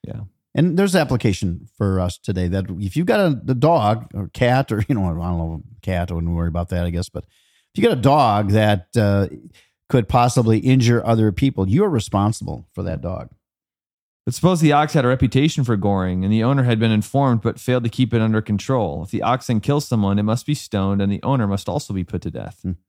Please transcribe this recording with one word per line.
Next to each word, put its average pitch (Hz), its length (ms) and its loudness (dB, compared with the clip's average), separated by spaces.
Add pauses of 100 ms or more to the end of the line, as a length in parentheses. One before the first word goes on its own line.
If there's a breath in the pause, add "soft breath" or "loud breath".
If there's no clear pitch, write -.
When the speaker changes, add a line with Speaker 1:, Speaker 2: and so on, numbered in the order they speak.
Speaker 1:
Yeah. - 180 -10 (300)
Speaker 2:
And 165 240 2
there's 190 160 2
application 117 720 0 (100)
for 95 200 0
us 90 200 -4
today 90 300 -4
that 95 180 -2 (140)
if 101 180 -4
you've 180 80 -2
got 214 140 2
a, 185 80 2 (220)
a 131 40 0
dog 120 580 2
or 98 160 -8
cat 127 420 0
or, 107 140 0
<laughs> - 40 -8
you 139 60 0
know, 98 120 0
I - 20 0 (220)
don't 87 80 -2
know, 80 240 -6 (180)
cat, 87 300 -4
I 87 40 -6
wouldn't 82 220 -2
worry 85 120 -2
about 85 200 -4
that, 87 160 -2
I 87 60 -2
guess. 85 180 -6
But - 160 -12
if - 520 -20
you 202 60 0
got 226 140 2
a 123 40 -4
dog 107 500 2
that, 104 440 2
uh, 101 340 2 (600 soft breath)
could 120 180 2
possibly 120 520 2
injure 123 460 4
other 110 240 4
people, 95 380 0
you 160 160 2
are 196 60 0
responsible 101 840 -2
for 95 100 -10
that 87 200 -6
dog. 90 280 -10 (960)
Speaker 1:
But 123 100 -4
suppose 175 280 2
the 147 100 6
ox 147 220 2
had 139 100 4
a 123 40 2
reputation 135 540 2
for 113 140 0
goring 92 480 0
and 101 80 2
the 110 100 2
owner 135 200 2
had 117 180 0
been 113 100 2
informed 117 520 2
but - 180 -4
failed 127 240 -2
to 117 60 -2
keep 120 240 0
it 113 80 2
under 110 180 2
control. 101 600 -2
If - 80 -12
the - 120 -4
ox 123 260 -2
then 110 120 0
kills 143 260 -2
someone, 101 320 0
it 104 40 0
must 110 240 -2
be 147 80 -2
stoned 98 480 -2
and 98 100 0
the - 100 -6
owner 123 240 -2
must 98 220 -4
also 104 240 -6
be 92 100 -4
put 85 200 -8
to 82 80 -8
death. - 320 -14
Speaker 2:
Hmm. 92 100 -6 (160)